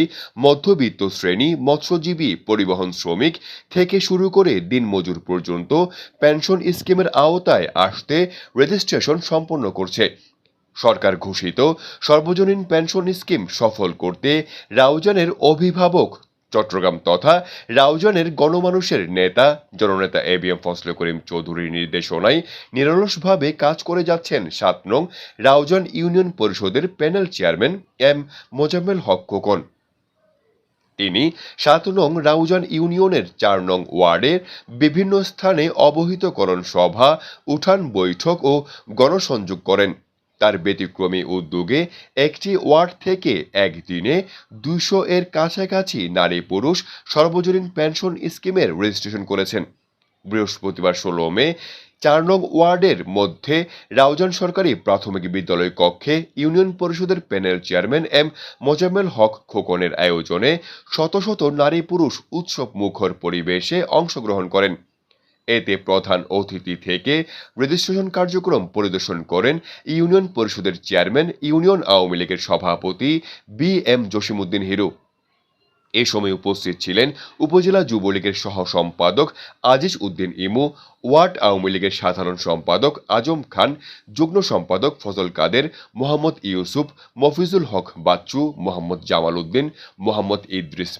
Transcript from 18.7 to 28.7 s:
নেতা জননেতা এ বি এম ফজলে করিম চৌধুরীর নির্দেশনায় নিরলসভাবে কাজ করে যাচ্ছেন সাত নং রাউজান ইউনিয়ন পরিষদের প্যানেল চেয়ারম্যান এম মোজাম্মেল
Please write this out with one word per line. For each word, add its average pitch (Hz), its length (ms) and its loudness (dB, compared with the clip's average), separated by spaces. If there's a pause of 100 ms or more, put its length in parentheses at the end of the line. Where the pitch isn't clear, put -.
নেতা 92 340 4 (320)
জননেতা 95 420 0 (140)
এ - 40 2
বি 90 120 -4
এম 87 140 -2
ফজলে 87 300 -6
করিম 85 320 -4
চৌধুরীর 85 460 -8
নির্দেশনায় 87 680 -2 (340)
নিরলসভাবে 170 800 0
কাজ 151 300 0
করে 175 200 -4
যাচ্ছেন 165 460 -2
সাত 90 280 0 (100)
নং 123 140 0 (380)
রাউজান 147 440 4 (100)
ইউনিয়ন 175 380 0
পরিষদের 110 540 -2 (120)
প্যানেল 180 300 0
চেয়ারম্যান 95 460 0 (260)
এম 143 200 4 (340)
মোজাম্মেল 175 460 -2